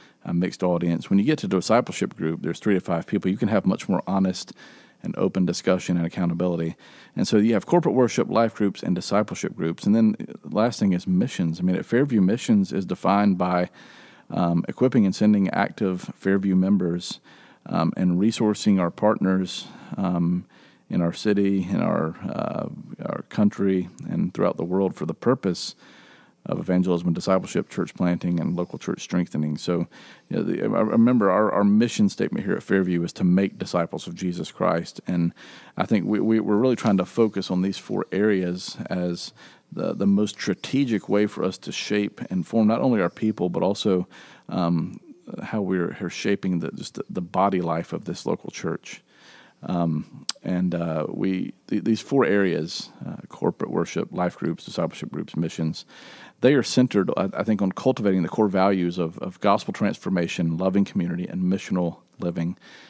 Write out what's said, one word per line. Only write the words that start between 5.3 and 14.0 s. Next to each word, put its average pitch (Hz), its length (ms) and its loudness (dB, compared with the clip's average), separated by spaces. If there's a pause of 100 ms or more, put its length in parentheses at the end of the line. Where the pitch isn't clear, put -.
discussion 90 520 0
and 85 100 0
accountability. 85 680 -2 (400)
And 101 120 -2
so 113 100 4
you 110 160 6
have 101 140 0
corporate 160 260 2
worship, 120 340 2
life 110 280 2
groups, 101 260 0
and 90 140 0
discipleship - 600 -2
groups. 82 300 -4
And 101 100 6
then 110 200 4 (280)
the 73 120 -8
last 117 240 0
thing 98 140 4
is 90 120 -2
missions. 90 540 0
I 87 40 -4
mean, 90 120 2
at - 100 -4
Fairview, 123 360 2
missions 101 520 2
is 92 120 -2
defined 95 520 2
by, 90 320 0 (640)